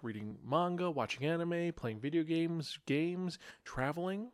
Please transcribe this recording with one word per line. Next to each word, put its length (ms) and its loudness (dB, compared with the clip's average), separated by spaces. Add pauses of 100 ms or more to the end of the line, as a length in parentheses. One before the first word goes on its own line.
reading 340 -6 (100)
manga, 440 2
watching 360 0
anime, 460 2
playing 260 -4
video 260 2
games, 600 0
games, 540 0 (260)
traveling, 680 -2